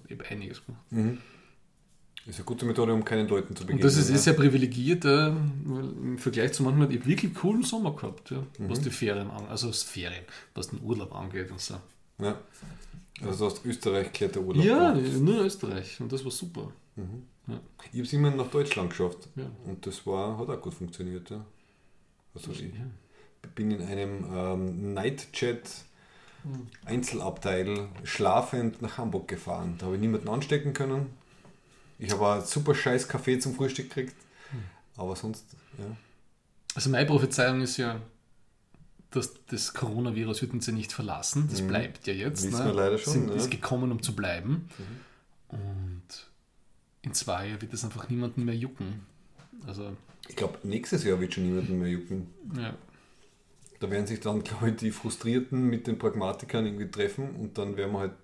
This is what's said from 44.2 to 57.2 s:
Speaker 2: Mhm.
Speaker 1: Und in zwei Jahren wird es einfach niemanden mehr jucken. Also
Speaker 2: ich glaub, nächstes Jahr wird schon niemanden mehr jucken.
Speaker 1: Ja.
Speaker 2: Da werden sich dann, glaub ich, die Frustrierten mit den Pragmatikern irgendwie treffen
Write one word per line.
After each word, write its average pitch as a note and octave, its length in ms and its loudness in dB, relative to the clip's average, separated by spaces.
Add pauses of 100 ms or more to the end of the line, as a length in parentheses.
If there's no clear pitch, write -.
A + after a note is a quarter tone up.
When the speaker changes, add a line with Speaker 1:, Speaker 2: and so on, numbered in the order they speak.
Speaker 2:
Mhm. - 60 -10
Speaker 1:
Und F#2+ 760 -8 (720)
in - 120 -6
zwei F#2+ 320 -2
Jahren G#2 160 -6
wird - 100 -10
es A2+ 120 -6
einfach A2+ 260 -8
niemanden A#2+ 340 0
mehr A#2 120 0
jucken. G#2+ 500 -6 (580)
Also G2+ 280 -8 (360)
Speaker 2:
ich - 60 -18
glaub, - 300 -4
nächstes A2 400 -2
Jahr F#2 160 4
wird F2+ 140 -2
schon F#2 100 0
niemanden F#2 340 2
mehr F2 120 0
jucken. F2+ 360 -4 (300)
Speaker 1:
Ja. A2+ 180 -6 (1040)
Speaker 2:
Da G2 120 -4
werden G2+ 180 0
sich A2+ 100 -4
dann, G#2 240 0
glaub G#2 220 -4
ich, A2+ 120 6
die A2 140 0
Frustrierten B2 800 0
mit A#2 180 0
den A2 120 0
Pragmatikern G#2+ 680 0
irgendwie G#2 240 -4
treffen A#2+ 460 -2